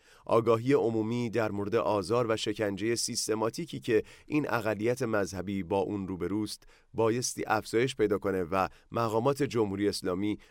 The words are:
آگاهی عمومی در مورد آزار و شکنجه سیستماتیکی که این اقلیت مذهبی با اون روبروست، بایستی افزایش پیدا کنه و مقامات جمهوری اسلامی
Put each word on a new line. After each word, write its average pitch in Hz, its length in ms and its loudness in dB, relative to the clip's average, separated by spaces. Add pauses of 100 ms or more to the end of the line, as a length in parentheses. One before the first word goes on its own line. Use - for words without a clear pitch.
(260)
آگاهی 113 460 4
عمومی 113 580 2
در 107 200 0
مورد 101 240 -4
آزار 107 560 2
و 110 60 2
شکنجه 104 580 -2
سیستماتیکی 113 880 -2
که 110 220 2 (240)
این 147 240 0
اقلیت 110 520 0
مذهبی 98 600 -2
با 92 160 2
اون 98 300 -2
روبروست، 95 560 -4 (300)
بایستی 113 520 0
افزایش 113 500 0
پیدا 101 220 2
کنه 95 240 0
و 90 260 0 (240)
مقامات 117 500 0
جمهوری 101 460 0
اسلامی 98 500 -2 (120)